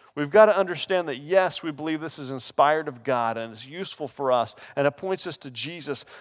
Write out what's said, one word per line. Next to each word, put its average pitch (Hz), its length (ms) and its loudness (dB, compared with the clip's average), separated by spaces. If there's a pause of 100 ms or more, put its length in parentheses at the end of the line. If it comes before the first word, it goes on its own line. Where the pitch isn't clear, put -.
(140)
We've 147 140 -4
got 208 180 10
to 214 80 6
understand 180 540 -2
that, 131 80 -4
yes, 170 460 0
we 165 80 -4
believe 156 320 -6
this 156 160 -12
is 139 100 -10
inspired 147 580 2
of 127 160 -12
God 117 360 0
and 113 120 -8
it's 107 140 -16
useful 151 440 -10
for 135 220 -2
us 120 240 0 (220)
and 143 100 2
it 143 120 4
points 185 280 -6
us 160 120 -10
to 139 120 -16
Jesus. 139 540 -10 (160)